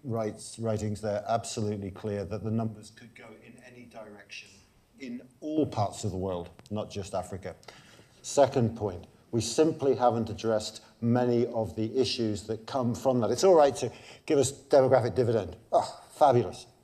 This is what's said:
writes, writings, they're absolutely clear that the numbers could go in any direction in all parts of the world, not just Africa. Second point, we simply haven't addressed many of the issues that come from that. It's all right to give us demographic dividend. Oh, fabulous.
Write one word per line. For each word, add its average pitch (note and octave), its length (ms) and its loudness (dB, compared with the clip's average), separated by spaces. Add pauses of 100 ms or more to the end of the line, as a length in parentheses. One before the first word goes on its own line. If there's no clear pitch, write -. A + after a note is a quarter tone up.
writes, A2+ 540 -6
writings, G#2+ 420 -4
they're G#2 260 -4
absolutely G#2 640 -4
clear G2+ 320 -6
that G2+ 180 -8
the A2 80 -6
numbers A2 460 -6
could A2+ 200 -20
go G2+ 100 -20 (200)
in A#2 80 -20 (160)
any A#2+ 160 -20
direction G#2+ 640 -18 (540)
in B2 200 -10 (200)
all D3+ 240 0
parts - 400 -4
of G2 60 -2
the F#2 60 -6
world, F2+ 320 -4 (220)
not G#2 180 -6
just G2 240 -10
Africa. F#2 400 -8 (680)
Second B2+ 560 2
point, F#2 300 -6 (240)
we A#2 100 0
simply D#3 540 2
haven't A#2 340 2
addressed A2 520 -2 (200)
many A#2+ 460 2
of G#2+ 280 -4
the A2 240 -4
issues A2 440 -2
that A2 220 -8
come A#2+ 300 -2
from B2+ 240 0
that. G#2 100 0
It's A#2+ 140 0
all F#3+ 120 8
right C#3+ 200 6
to A#2+ 160 -4 (340)
give D3 140 4
us C3 140 2
demographic B2 600 4
dividend. A2 420 0 (160)
Oh, - 280 0 (100)
fabulous. B2 540 4 (180)